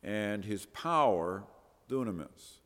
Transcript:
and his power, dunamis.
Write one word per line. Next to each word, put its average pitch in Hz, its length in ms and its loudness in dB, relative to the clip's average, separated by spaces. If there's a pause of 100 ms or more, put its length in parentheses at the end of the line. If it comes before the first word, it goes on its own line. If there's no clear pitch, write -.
and 104 440 -2
his 104 180 -4
power, 101 800 2 (460)
dunamis. 110 760 -6